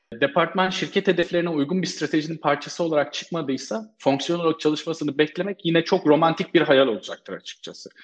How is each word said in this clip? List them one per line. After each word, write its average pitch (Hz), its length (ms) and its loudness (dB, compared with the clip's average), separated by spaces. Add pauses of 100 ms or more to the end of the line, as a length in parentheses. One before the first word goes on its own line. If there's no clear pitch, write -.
(220)
Departman 165 480 2
şirket 185 380 -4
hedeflerine 175 420 0
uygun 160 320 0
bir 165 60 -2
stratejinin 156 500 -4
parçası 151 460 -2
olarak 147 300 0
çıkmadıysa 165 840 -6
fonksiyon 139 420 -2
olarak 160 200 0
çalışmasını 151 580 -2
beklemek 185 480 -2
yine 165 180 2
çok 185 240 0
romantik 160 460 4
bir 165 80 6
hayal 139 260 6
olacaktır 95 460 -6
açıkçası. - 560 -14 (140)